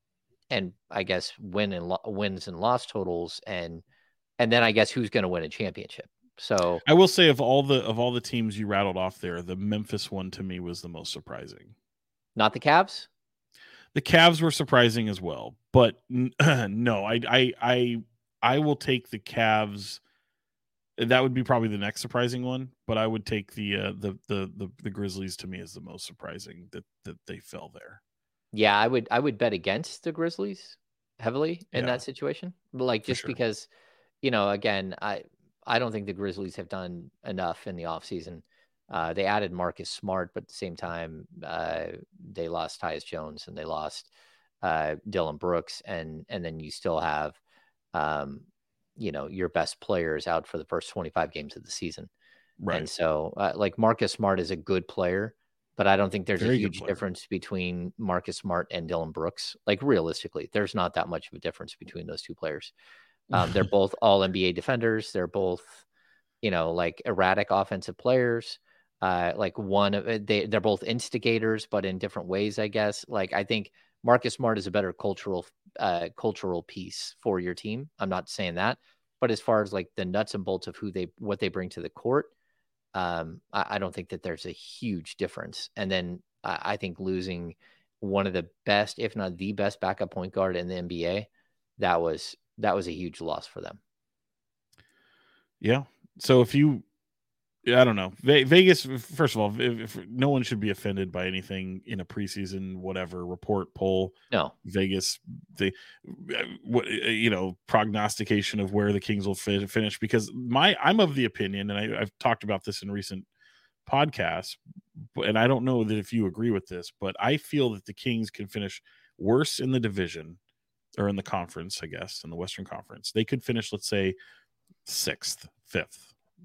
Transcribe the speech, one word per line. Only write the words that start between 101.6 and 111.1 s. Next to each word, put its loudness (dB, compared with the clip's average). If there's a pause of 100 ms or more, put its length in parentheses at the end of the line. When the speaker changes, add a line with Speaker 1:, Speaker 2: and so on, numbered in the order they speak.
Speaker 2:
in -6
a -8
preseason, -8
whatever, -6
report, -2
poll. 2 (180)
Speaker 1:
No. 0 (100)
Speaker 2:
Vegas, -2 (360)
they, 2
uh, -8 (220)
what, 2
uh, -2
you 4
know, 0
prognostication 2
of -2
where 4
the 2
Kings -2
will 0
fi-, 0
finish, -2
because 2
my, 4
I'm 6
of 4